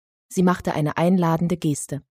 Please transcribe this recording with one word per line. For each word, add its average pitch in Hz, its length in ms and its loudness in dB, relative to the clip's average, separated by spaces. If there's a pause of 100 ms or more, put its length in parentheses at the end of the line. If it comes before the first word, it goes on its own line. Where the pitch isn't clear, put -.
(280)
Sie 180 160 0
machte 180 280 0
eine 151 240 -2
einladende 170 600 2
Geste. 147 540 -4